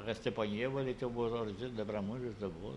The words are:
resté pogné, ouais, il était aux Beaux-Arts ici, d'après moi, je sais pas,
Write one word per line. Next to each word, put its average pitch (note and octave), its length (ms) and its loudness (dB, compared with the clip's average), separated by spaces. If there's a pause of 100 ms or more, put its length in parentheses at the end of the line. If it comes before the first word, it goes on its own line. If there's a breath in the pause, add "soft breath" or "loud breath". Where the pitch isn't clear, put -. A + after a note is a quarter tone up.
resté A2 280 0
pogné, G#2+ 340 2
ouais, C3+ 160 2
il C3 80 2
était B2+ 160 0
aux B2 60 0
Beaux-Arts A#2 380 2
ici, G#2+ 200 -4
d'après G#2+ 320 0
moi, G#2 180 0
je B2 100 -2
sais G2+ 220 -2
pas, F2 260 -6